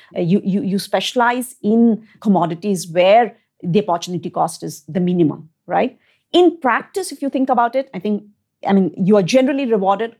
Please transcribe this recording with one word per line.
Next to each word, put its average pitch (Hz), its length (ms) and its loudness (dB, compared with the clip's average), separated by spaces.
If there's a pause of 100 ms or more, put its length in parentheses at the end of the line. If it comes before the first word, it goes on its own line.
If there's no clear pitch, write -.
(180)
uh, 180 40 -4
you, 175 220 2
you, 196 200 -2
you 190 160 -2
specialize 247 800 -2
in 226 460 2 (140)
commodities 175 680 0
where 196 500 4 (240)
the 196 260 0
opportunity 175 440 -4
cost 165 320 -4
is 160 240 -12
the 165 120 -6
minimum, 175 520 0 (160)
right? 175 320 -2 (340)
In 349 260 4
practice, 262 520 -4
if 277 100 -14
you 277 80 -4
think 262 220 -2
about 240 240 0
it, 269 180 -4
I 190 60 -10
think, 208 240 -4 (440)
I 196 60 2
mean, 190 240 2
you 196 180 4
are 202 60 6
generally 262 460 0
rewarded 208 520 -2